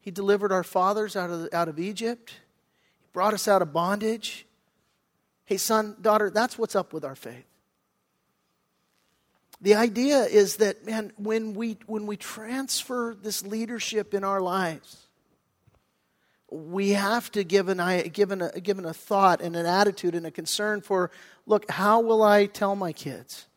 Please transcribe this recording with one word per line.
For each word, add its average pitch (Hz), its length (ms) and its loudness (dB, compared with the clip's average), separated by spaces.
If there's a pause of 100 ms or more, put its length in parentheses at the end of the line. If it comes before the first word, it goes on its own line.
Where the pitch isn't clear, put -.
He 202 100 -14
delivered 196 420 2
our 185 100 2
fathers 202 540 0
out 180 140 -4
of, 170 220 -6
out 170 160 0
of 151 100 -10
Egypt. 220 520 -6 (680)
He - 120 -20
brought 202 220 0
us - 140 -4
out 196 120 6
of 156 120 -2
bondage. 208 760 -2 (1000)
Hey, 196 100 -2
son, 214 440 0
daughter, 214 300 2
that's 220 260 0
what's 220 200 -4
up 185 160 -4
with 156 120 -10
our 135 120 -10
faith.'" 123 280 -18 (2250)
The 202 140 6
idea 240 480 2
is 196 340 4
that, 202 300 0
man, 220 300 -6
when 220 380 -4
we, 220 320 -6
when 214 200 -6
we 208 100 -6
transfer 240 1040 -6
this 196 240 -8
leadership 214 720 -6
in 196 80 -2
our 196 180 0
lives, 180 600 -4 (1500)
we 175 400 -2
have 202 420 0
to 202 100 -2
give 185 260 2
an, 185 120 0
I, 180 220 2
give 190 280 0
an, 190 120 -4
a, 170 180 -6
give 196 180 -2
an 185 60 -12
a 160 100 -6
thought 196 460 4
and 170 160 -4
an 170 100 -2
attitude 185 480 2
and 170 100 -4
a 160 60 -8
concern 208 520 -4
for, 180 280 0 (360)
look, 208 220 2
how 208 320 4
will 226 220 4
I 208 240 6
tell 202 300 -2
my 180 160 -6
kids? - 540 -14 (100)